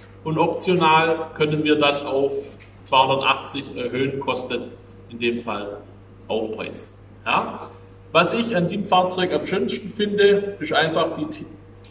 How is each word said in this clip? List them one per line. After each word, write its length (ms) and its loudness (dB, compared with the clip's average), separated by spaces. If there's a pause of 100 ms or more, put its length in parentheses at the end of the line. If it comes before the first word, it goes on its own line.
(260)
und 120 -2
optional 1000 4
können 280 2
wir 160 4
dann 260 2
auf 520 -2 (240)
zweihundertachtzig 960 2
erhöhen, 420 -2
kostet 440 -4 (460)
in 100 -12
dem 200 0
Fall 380 -6 (500)
Aufpreis. 760 -6 (240)
Ja? 360 -2 (500)
Was 220 4
ich 240 0
an 100 2
dem 160 -4
Fahrzeug 480 2
am 140 -2
schönsten 420 -2
finde, 720 2
ist 140 -6
einfach 440 2
die 140 -4
The-, 140 -12 (460)